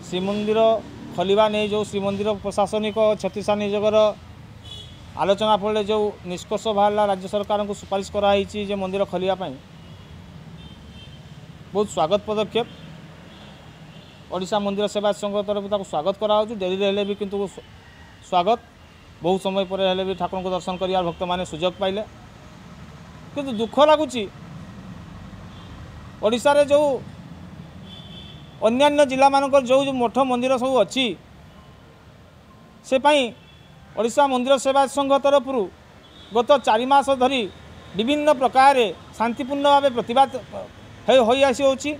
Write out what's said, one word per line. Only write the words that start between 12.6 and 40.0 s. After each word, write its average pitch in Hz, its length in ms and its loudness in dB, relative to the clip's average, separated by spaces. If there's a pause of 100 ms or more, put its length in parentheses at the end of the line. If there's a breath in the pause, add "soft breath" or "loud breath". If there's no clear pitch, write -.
ଓଡ଼ିଶା 185 260 -4
ମନ୍ଦିର 202 300 -2
ସେବା 208 240 -2
ସଂଘ 202 220 -6 (100)
ତରଫରୁ 202 240 -4
ତାକୁ 196 160 -2
ସ୍ୱାଗତ 175 320 -2
କରାହେଉଛି। 214 400 0
ଡେରିରେ 190 280 -2
ହେଲେ 202 200 0
ବି 202 100 -4
କିନ୍ତୁ 202 220 -8
ସ୍ୱ-, 196 280 -8 (600)
ସ୍ୱାଗତ। 190 340 2 (640)
ବହୁତ 180 200 0
ସମୟ 196 240 -2
ପରେ 190 240 -4
ହେଲେ 185 160 -2
ବି 190 120 -4
ଠାକୁରଙ୍କୁ 180 320 -6
ଦର୍ଶନ 185 280 -4
କରିବାର 185 280 -2
ଭକ୍ତମାନେ 175 400 -4
ସୁଯୋଗ 175 320 -4
ପାଇଲେ। 196 240 -4 (1300)
କିନ୍ତୁ 277 220 -6
ଦୁଃଖ 214 320 -4
ଲାଗୁଛି, 294 380 2 (2000)
ଓଡ଼ିଶାରେ 285 440 4
ଯେଉଁ 285 220 4 (1700)
ଅନ୍ୟାନ୍ୟ 285 440 4
ଜିଲ୍ଲାମାନଙ୍କର 277 600 4
ଯେଉଁ, 262 200 4
ଯେଉଁ 269 120 -4
ମଠ 233 180 0 (140)
ମନ୍ଦିର 254 280 0
ସବୁ 262 240 0
ଅଛି, 247 240 0 (1800)
ସେ 262 140 -2
ପାଇଁ 285 220 4 (760)
ଓଡ଼ିଶା 233 300 2
ମନ୍ଦିର 262 300 2
ସେବା 269 300 2
ସଂଘ 277 240 0 (100)
ତରଫରୁ 269 420 2 (680)
ଗତ 226 180 0 (160)
ଚାରି 233 200 2
ମାସ 277 220 4 (140)
ଧରି 262 200 2 (520)
ବିଭିନ୍ନ 294 400 0
ପ୍ରକାରରେ 262 520 4 (320)
ଶାନ୍ତିପୂର୍ଣ୍ଣ 254 560 -2
ଭାବେ 277 160 4
ପ୍ରତିବାଦ 240 400 2 (760)